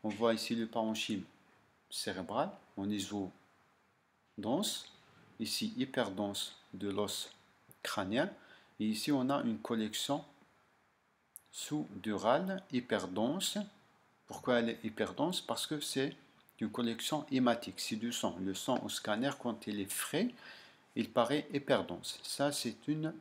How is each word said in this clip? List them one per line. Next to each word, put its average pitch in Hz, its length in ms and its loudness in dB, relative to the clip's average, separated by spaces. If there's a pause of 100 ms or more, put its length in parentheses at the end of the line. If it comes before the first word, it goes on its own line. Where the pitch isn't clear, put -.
On 110 60 -2
voit 113 240 4
ici 110 220 0
le 113 120 0
parenchyme 110 560 0 (640)
cérébral 104 600 -2 (280)
en 101 120 0
isodense, 98 420 -2 (2000)
ici 107 380 -2
hyperdense 104 800 0 (180)
de 101 160 -2
l'os 101 440 -2 (500)
crânien, 110 460 2 (500)
et 107 60 2
ici 110 260 2
on 131 180 4
a 139 140 2
une 113 160 0
collection 117 640 0 (1300)
sous-durale 131 1200 0
hyperdense. 117 880 0 (680)
Pourquoi - 320 2
elle 113 100 2
est 113 160 -4
hyperdense ? 110 560 0
Parce - 260 -2
que 151 140 -2
c'est 135 340 0 (440)
une 107 100 0
collection 120 600 -2
hématique, 120 480 4
c'est - 160 -2
du 117 160 -2
sang. 95 280 0
Le 95 140 0
sang 123 300 0
au - 60 -6
scanner, 117 500 0
quand 113 280 -4
il 104 120 -2
est 98 120 -4
frais, 202 380 0 (680)
il 113 140 0
paraît 131 440 4
hyperdense. 107 680 0
Ça, 143 300 0
c'est - 360 -4
une 156 340 0